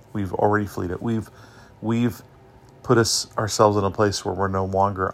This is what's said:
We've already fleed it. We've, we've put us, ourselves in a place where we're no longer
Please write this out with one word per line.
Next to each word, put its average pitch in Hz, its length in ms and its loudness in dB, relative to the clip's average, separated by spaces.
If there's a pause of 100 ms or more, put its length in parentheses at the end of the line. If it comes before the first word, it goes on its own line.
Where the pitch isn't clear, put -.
(120)
We've 98 200 -4
already 104 340 2
fleed 92 260 -6
it. 92 100 -8
We've, 113 260 -4 (540)
we've 117 400 0 (640)
put 117 140 4
us, - 280 0 (100)
ourselves 107 400 2
in 101 60 2
a 98 80 0
place 101 340 0
where 95 80 -4
we're 95 140 -2
no 95 180 -2
longer 95 500 -2